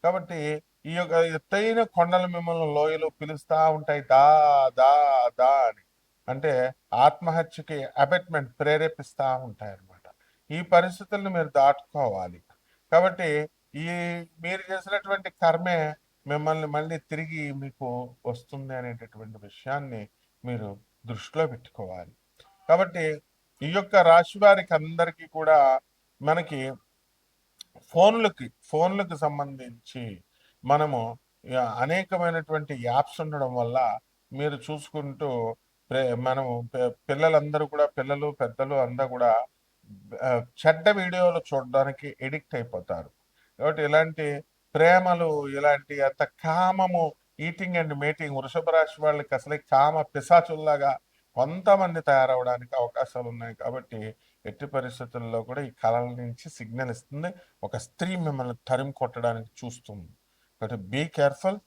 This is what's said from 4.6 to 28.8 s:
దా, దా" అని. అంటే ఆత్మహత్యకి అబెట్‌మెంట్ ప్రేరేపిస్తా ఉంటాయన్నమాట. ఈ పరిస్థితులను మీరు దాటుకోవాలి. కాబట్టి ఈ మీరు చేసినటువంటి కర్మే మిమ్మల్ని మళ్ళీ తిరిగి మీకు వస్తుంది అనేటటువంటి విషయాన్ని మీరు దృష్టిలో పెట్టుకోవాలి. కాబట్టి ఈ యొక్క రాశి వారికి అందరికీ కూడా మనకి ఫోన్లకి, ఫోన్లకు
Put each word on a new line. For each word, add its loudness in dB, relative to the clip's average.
దా, 6
దా" 6
అని. 2
అంటే -2
ఆత్మహత్యకి 0
అబెట్‌మెంట్ -2
ప్రేరేపిస్తా -2
ఉంటాయన్నమాట. -14
ఈ -8
పరిస్థితులను 0
మీరు -2
దాటుకోవాలి. 0
కాబట్టి 0
ఈ -10
మీరు -8
చేసినటువంటి -6
కర్మే -2
మిమ్మల్ని -2
మళ్ళీ -6
తిరిగి -10
మీకు -10
వస్తుంది -10
అనేటటువంటి -14
విషయాన్ని -10
మీరు -8
దృష్టిలో -4
పెట్టుకోవాలి. -14
కాబట్టి 2
ఈ -6
యొక్క 0
రాశి 8
వారికి 6
అందరికీ -2
కూడా 4
మనకి -2
ఫోన్లకి, 2
ఫోన్లకు -2